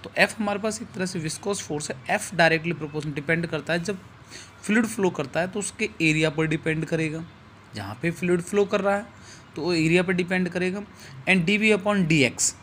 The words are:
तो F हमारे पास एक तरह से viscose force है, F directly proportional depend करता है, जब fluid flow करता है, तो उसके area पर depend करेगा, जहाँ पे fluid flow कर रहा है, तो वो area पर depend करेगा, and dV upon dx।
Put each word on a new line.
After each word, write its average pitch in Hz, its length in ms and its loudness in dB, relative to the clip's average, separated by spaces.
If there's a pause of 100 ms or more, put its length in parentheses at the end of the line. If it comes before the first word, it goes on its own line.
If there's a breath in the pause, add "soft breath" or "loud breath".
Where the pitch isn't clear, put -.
तो - 140 -14
F 196 220 2
हमारे 202 180 -2
पास 214 240 -4
एक 135 60 -14
तरह 185 180 -6
से 180 120 -6
viscose 165 440 -6
force 147 280 -6
है, - 60 -6 (140)
F 202 240 -2
directly 165 380 4
proportional 151 400 -6
depend 160 340 -2
करता 156 260 -4
है, 170 120 -2
जब 196 140 -4 (640 loud breath)
fluid 220 240 2
flow 196 240 0
करता 151 300 -4
है, 180 80 0
तो 185 100 -6
उसके - 320 -4 (120)
area 156 280 4
पर 160 160 0
depend 160 380 -2
करेगा, 160 400 -4 (500)
जहाँ 104 280 -10
पे 170 80 0
fluid 175 300 0
flow 202 240 2
कर 196 160 0
रहा 196 160 2
है, 214 100 -4 (500 loud breath)
तो 156 60 -6
वो 175 100 0
area 165 300 4
पर 185 100 0
depend 180 360 0
करेगा, 185 340 -2 (460 loud breath)
and 185 160 6
dV 208 280 4
upon 202 340 2
dx। 147 560 4